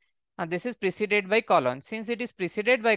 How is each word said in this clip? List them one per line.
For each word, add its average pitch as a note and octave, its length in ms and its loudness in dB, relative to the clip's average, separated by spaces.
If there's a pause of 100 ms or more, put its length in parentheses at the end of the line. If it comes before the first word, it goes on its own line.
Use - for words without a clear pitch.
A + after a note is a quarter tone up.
(400)
and E3 120 -4
this F3+ 140 -4
is A#3+ 120 -6
preceded G3 500 0
by A3 140 4
colon। C3+ 400 2
Since A3 280 -8
it A#3 120 -4
is A#3 120 -8
preceded G#3+ 520 0
by A3 100 4